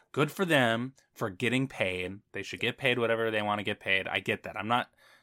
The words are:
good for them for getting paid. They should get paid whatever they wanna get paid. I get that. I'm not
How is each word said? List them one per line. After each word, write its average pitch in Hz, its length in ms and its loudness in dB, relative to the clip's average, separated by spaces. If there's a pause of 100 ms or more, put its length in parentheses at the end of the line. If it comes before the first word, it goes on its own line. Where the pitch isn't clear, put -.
(120)
good 147 200 2
for - 120 -4
them 131 500 4 (200)
for 117 160 -4
getting 120 380 0
paid. 92 520 -4 (120)
They 98 100 -8
should 98 200 -10
get 120 160 -2
paid 127 200 2
whatever 113 320 2
they 107 120 0
wanna 104 200 0
get 101 200 -4
paid. 95 260 0
I 98 140 -2
get 104 220 -2
that. - 140 -10
I'm 104 120 -6
not 123 200 0 (340)